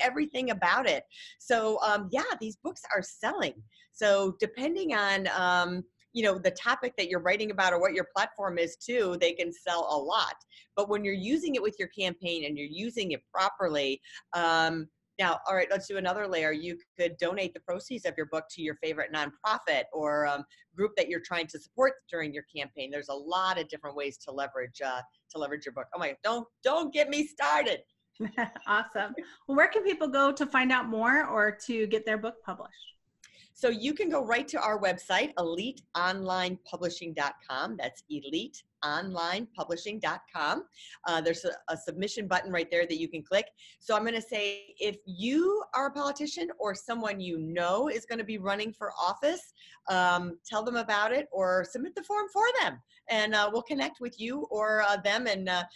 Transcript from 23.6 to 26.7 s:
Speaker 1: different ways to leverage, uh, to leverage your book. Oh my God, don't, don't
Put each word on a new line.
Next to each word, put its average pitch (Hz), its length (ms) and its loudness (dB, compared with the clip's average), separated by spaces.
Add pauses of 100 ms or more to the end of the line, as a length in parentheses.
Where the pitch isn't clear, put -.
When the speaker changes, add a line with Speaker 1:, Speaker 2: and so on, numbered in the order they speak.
Speaker 1:
different 151 300 -10
ways 143 220 -4
to - 120 -12
leverage, 135 540 -6
uh, 127 160 -4 (320)
to 160 60 -10
leverage 147 280 -6
your 135 60 -8
book. 131 140 -8 (100)
Oh - 20 -8
my 165 120 -2
God, 135 120 -10
don't, 226 240 -2 (160)
don't 294 320 0